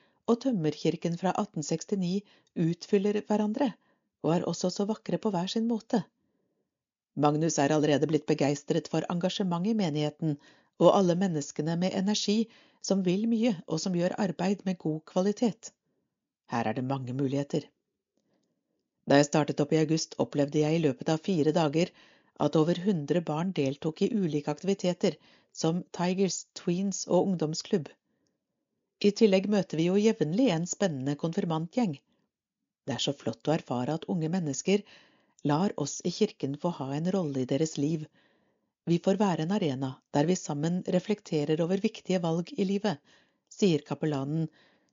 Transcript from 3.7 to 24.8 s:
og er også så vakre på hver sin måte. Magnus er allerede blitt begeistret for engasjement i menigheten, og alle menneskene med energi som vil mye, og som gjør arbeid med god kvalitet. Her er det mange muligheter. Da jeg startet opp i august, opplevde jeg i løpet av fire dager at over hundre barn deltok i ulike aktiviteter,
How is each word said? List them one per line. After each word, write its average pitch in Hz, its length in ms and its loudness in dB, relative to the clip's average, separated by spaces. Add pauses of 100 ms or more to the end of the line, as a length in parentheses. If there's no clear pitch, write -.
og 151 140 2
er 175 160 0
også 180 240 -2
så 202 160 -2
vakre - 320 -4
på 214 100 0
hver 180 160 -2
sin 226 220 -2
måte. 220 320 -2 (1120)
Magnus 151 460 2
er 139 100 4
allerede 151 380 2
blitt 151 180 0
begeistret 147 600 0
for 160 180 -2
engasjement 180 640 -2
i 226 80 0
menigheten, 151 560 0 (460)
og 170 160 8
alle 180 220 4
menneskene 165 640 -2
med 185 160 0
energi 202 460 0 (420)
som 196 220 0
vil 196 240 0
mye, 226 240 2 (120)
og 160 140 -4
som 185 160 -2
gjør 180 220 0
arbeid 190 480 -2
med 185 160 -2
god 156 260 -2
kvalitet. 202 600 0 (840)
Her 117 140 -2
er 110 100 -2
det 127 80 -4
mange 127 300 -6
muligheter. 139 500 -4 (1400)
Da 139 120 8
jeg 147 80 4
startet 147 340 0
opp 143 100 0
i 156 80 4
august, 160 380 -2
opplevde 143 420 0
jeg 151 160 2
i 165 60 0
løpet 147 300 -2
av 156 120 0
fire 156 320 0
dager 160 360 0 (500)
at 151 160 2
over 170 260 2
hundre 175 400 0
barn 165 320 -4
deltok 143 460 -2
i 202 100 0
ulike 151 380 0
aktiviteter, 180 680 -2 (360)